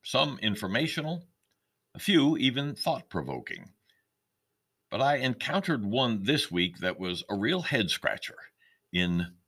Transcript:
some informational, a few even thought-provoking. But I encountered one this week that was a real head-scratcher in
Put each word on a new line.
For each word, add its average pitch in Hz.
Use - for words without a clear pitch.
some -
informational, 139
a -
few 151
even 135
thought-provoking. 67
But 123
I 143
encountered 131
one 113
this 139
week 87
that 90
was 90
a 104
real 156
head-scratcher -
in 87